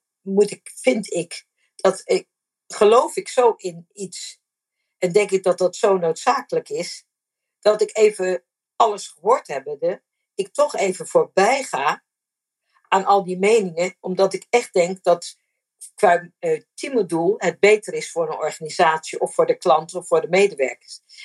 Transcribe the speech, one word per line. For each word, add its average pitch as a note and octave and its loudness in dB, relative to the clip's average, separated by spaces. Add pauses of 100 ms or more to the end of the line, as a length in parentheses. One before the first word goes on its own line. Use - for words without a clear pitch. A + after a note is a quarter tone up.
(200)
moet G3 0
ik, - -18
vind A3+ -2
ik, - -8 (300)
dat, F#3 0
eh, F#3 -2 (440)
geloof A#3 4
ik F#3 -8
zo A#3+ 2
in E3+ -14
iets - -16 (580)
en F3+ -2
denk G3 2
ik F#3+ 0
dat F3+ 0
dat F3 0
zo G3 2
noodzakelijk F3 -2
is, - -10 (540)
dat G#3+ 2
ik G#3 -4
even F#3+ 2 (320)
alles G#3 0
gehoord A#3+ 0
hebbende, D3 -6 (320)
ik - -6
toch C#4+ -2
even F#3 -4
voorbij G3+ 2
ga D#3 -4 (840)
aan F#3+ 2
al G3+ 2
die F3+ -8
meningen, F#3 0
omdat F#3+ 0
ik F#3+ -12
echt A#3+ 0
denk F#3 0
dat F3 0 (580)
qua, F3 2
eh, D#3+ -4 (120)
teamdoel F#3+ -2
het F3 -4
beter G3+ 4
is D#3 -8
voor E3 -4
een D3+ -8
organisatie D#3 -2
of - -6
voor E3 2
de E3 0
klant E3 0
of F3 -10
voor E3 2
de D#3 -10
medewerkers. E3+ -2 (240)